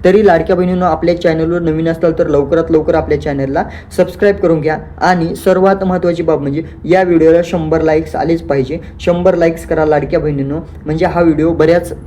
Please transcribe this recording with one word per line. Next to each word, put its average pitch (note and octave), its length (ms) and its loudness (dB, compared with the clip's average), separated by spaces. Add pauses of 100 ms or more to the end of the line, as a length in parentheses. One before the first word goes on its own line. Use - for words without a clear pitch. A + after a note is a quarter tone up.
तरी G3+ 220 6
लाडक्या E3+ 300 2
बहिणींनो, F3+ 280 0
आपल्या E3+ 380 0
चॅनलवर E3 380 0
नवीन D#3+ 280 -2
असताल E3 300 0
तर E3+ 80 2
लवकरात D3 440 0
लवकर D#3+ 240 2
आपल्या D3+ 260 -2
चॅनलला C#3 440 -4 (320)
सबस्क्राईब F#3+ 400 0
करून E3 240 2
घ्या. D3+ 180 -2 (220)
आणि E3+ 340 0
सर्वात F#3+ 500 2
महत्त्वाची F3 380 -2
बाब D#3 180 0
म्हणजे C#3+ 220 -4 (220)
या F#3 180 2
व्हिडिओला E3 420 4
शंभर D#3+ 360 -2
लाईक्स D#3 360 0
आलेच E3 260 -2
पाहिजे. C#3 360 -2 (220)
शंभर F3 340 2
लाईक्स E3+ 320 0
करा D#3 180 0
लाडक्या D3+ 360 0
बहिणींनो, C#3+ 280 -4 (380)
म्हणजे D#3+ 200 -2
हा E3+ 140 -2
व्हिडिओ E3 320 2
बऱ्याच E3+ 400 2 (140)